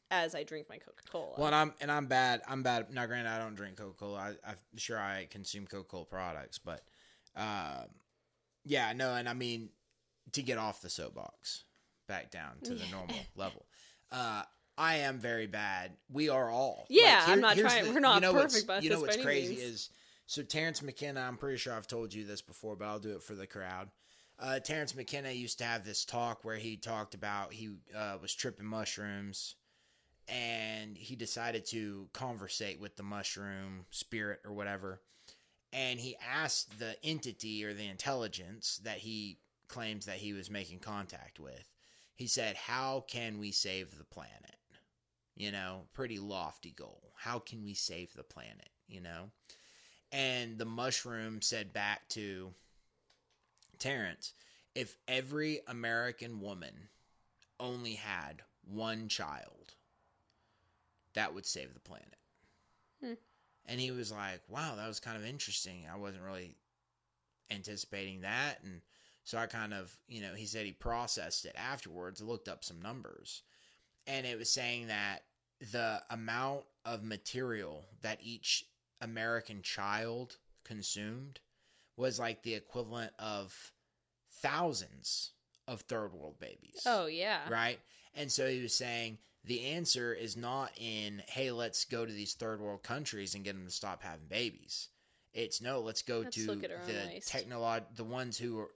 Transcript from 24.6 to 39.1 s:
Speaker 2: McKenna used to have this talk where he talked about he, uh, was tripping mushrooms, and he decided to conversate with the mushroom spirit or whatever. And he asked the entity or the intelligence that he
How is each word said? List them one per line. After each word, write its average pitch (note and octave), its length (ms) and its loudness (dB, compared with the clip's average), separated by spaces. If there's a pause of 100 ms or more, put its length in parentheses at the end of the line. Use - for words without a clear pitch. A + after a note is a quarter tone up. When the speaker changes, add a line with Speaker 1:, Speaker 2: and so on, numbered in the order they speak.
Speaker 2:
McKenna C3 360 -4
used B2 280 -4
to B2 40 0
have A#2 220 0
this G2+ 200 -2
talk A#2 380 0
where A2 120 -2
he A2 200 -4
talked G#2+ 380 -4
about G2+ 400 -2
he, A2 160 -8 (260)
uh, G#2 240 -2
was F#2 140 -4
tripping A2 320 -2
mushrooms, G2+ 880 -4 (720)
and A2 720 -2
he A2 180 -10
decided A2+ 520 -2
to G2+ 460 -4
conversate G#2 680 -4
with G#2 160 -10
the G2+ 80 -10
mushroom G2 880 -6
spirit G#2 520 -2
or G#2 100 -10
whatever. G2 480 -4 (680)
And B2+ 280 0
he B2 180 -6
asked B2+ 640 0
the A2+ 260 -4
entity A2+ 580 -2
or G#2 100 -2
the G2+ 140 -4
intelligence G2+ 960 -2
that G#2+ 140 -4
he G#2+ 420 -8 (280)